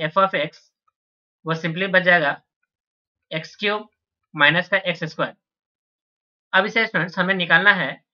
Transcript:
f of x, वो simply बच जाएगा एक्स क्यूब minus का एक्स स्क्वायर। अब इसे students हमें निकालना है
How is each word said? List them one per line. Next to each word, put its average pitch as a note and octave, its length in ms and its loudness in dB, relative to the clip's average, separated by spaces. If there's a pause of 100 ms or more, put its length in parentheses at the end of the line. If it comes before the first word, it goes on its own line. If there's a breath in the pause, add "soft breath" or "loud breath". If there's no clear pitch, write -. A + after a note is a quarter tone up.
f D#3+ 160 -2
of F#3+ 180 2
x, D3+ 200 -4 (880)
वो D#3+ 100 -4
simply E3+ 360 -4
बच F#3 120 4
जाएगा E3+ 360 2 (920)
एक्स D#3+ 240 -10
क्यूब G#3 320 -4 (460)
minus D#3 360 4
का G3 100 0
एक्स F3 260 -6
स्क्वायर। D3 280 -6 (1200)
अब F#3+ 120 4
इसे A3+ 220 -2
students E3+ 320 -4
हमें F#3 160 0
निकालना F3 380 2
है D#3+ 160 -2 (240)